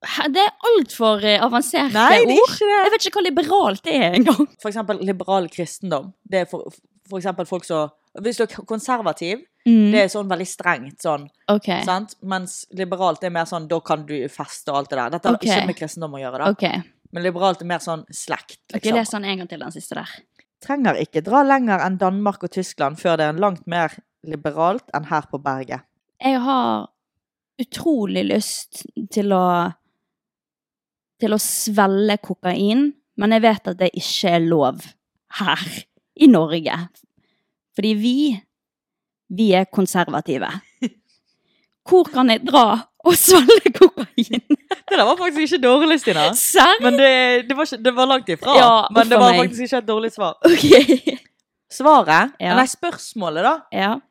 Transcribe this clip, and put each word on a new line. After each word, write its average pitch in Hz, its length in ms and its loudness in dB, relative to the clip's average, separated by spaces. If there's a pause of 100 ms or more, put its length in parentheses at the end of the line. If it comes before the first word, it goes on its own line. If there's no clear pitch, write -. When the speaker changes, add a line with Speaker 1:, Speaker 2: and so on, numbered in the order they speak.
Speaker 1:
Hæ, - 280 -6
det 277 80 -2
er 403 140 2 (160)
alt 403 260 2
for, 220 300 0
eh, 208 180 2
avanserte 254 500 -2
Speaker 2:
Nei, 220 300 4
det 247 140 2
er - 20 6
Speaker 1:
ord. 480 140 4
Speaker 2:
ikke - 160 -2
det. 403 160 2
Speaker 1:
Jeg 403 80 2
vet 440 140 -2
ikke 392 100 -6
hva 403 100 0
liberalt 311 640 -2
er 220 240 0
engang. 247 320 4 (160)
Speaker 2:
For 220 80 -8
eksempel 208 320 -8
liberal 190 480 -4
kristendom. 170 600 -8 (100)
Det 190 220 -4
er - 20 -14
for, - 220 -14 (400)
for 190 100 -10
eksempel 180 300 -6
folk 180 180 -10
som... 151 240 -4 (320)
Hvis 233 160 -4
du 233 60 0
er - 80 -8
k-, 202 140 -18
konservativ, 220 760 -6 (240)
Speaker 1:
Mm. 220 240 6
Speaker 2:
det 214 80 2
er 202 80 4
sånn 202 240 -6
veldig 185 160 -6
strengt, 143 560 -6
sånn, 147 260 -6 (200)
Speaker 1:
Ok. 202 340 -2
Speaker 2:
sant? 185 400 -6
Mens 190 480 -10
liberalt 180 540 -4
er 180 60 -6
mer 165 160 -4
sånn, 160 200 -10
da 165 140 -4
kan 151 260 -6
du 143 220 -8
feste - 420 -14
og 139 60 -4
alt 139 140 -6
det 139 60 -6
der. 120 140 -4
Dette 170 160 -6
har 240 80 2
Speaker 1:
Ok. - 80 -8
Speaker 2:
ikke 202 240 0
med 185 100 -6
kristendom 156 380 -12
å 139 80 -14
gjøre, 127 160 -10
da. 151 120 -2
Speaker 1:
Ok. 196 340 -4 (260)
Speaker 2:
Men 175 140 -12
liberalt 180 360 -2
er 170 40 -16
mer 175 160 -6
sånn 160 320 -10
slekt, - 480 -10 (120)
Speaker 1:
Ok, - 120 -10
Speaker 2:
liksom. 220 100 -2
Speaker 1:
les 226 160 -2
den 208 140 -10
en 190 140 -6
gang 180 100 -14
til, 165 100 -16
den 151 140 -14
siste - 240 -16
der. 175 100 -12 (560)
Speaker 2:
Trenger 262 400 0
ikke 156 220 -4
dra 247 180 2
lenger 262 380 0
enn 185 180 -4
Danmark 196 460 -2
og 175 80 -8
Tyskland 156 440 -6
før 170 200 -2
det 160 100 0
er 151 60 -2
langt 185 340 -4
mer 170 240 -4 (340)
liberalt 160 600 -4 (100)
enn 147 120 -6
her 151 160 -4 (100)
på 139 100 -10
berget. 131 380 -8 (400)
Speaker 1:
Jeg 262 200 -2
har 240 480 -2 (680)
utrolig 208 680 -4
lyst - 640 -6 (240)
til 202 220 -2
å, 180 420 0 (1500)
til 214 120 0
å 214 100 0
svelle 202 800 0
kokain, 208 720 -2 (220)
men 208 160 0
jeg 226 100 2
vet 220 240 2
at 180 120 -8
det 180 160 0
ikke - 360 -4
er 170 160 2
lov 147 320 0 (540)
her 160 260 -4 (580)
i 302 120 6
Norge. 165 600 2 (880)
Fordi 214 180 -2
vi, 247 480 -2 (880)
vi 202 220 2
er 185 140 4
konservative. 165 840 -2 (320)
<laughs> 247 80 -6 (960)
Hvor 359 260 6
kan 254 180 2
jeg 226 160 0
dra 233 400 4 (180)
og 339 100 0
svelle 349 600 6
kokain? 240 720 2
<laughs> - 60 0 (340)
Speaker 2:
Det - 80 -4
der 302 100 4
var 262 140 2
faktisk 311 340 -2
ikke 320 120 -2
dårlig, 294 340 4
Stina. 165 360 0
Speaker 1:
Serr? 359 460 4
Speaker 2:
Men 247 160 2
det, 254 520 4
det 262 80 2
var 294 100 0
ikke, 233 160 -12
det 247 120 2
var 254 120 2
langt 262 240 0
ifra. 175 240 -2
Speaker 1:
Ja, 233 340 6
Speaker 2:
Men 226 140 2
Speaker 1:
uff 226 80 2
Speaker 2:
det 247 60 6
Speaker 1:
a - 20 8
Speaker 2:
var 240 140 8
Speaker 1:
meg. 240 80 4
Speaker 2:
faktisk 240 260 -2
ikke 254 140 -2
et 220 80 -10
dårlig 220 240 -2
svar. 185 240 -4 (100)
Speaker 1:
Ok. 294 720 4 (540)
Speaker 2:
Svaret, 240 680 4
Speaker 1:
Ja. 180 160 -2
Speaker 2:
nei, 254 120 4
spørsmålet 185 760 -8
da, 262 120 2 (180)
Speaker 1:
Ja. 202 240 -2 (140)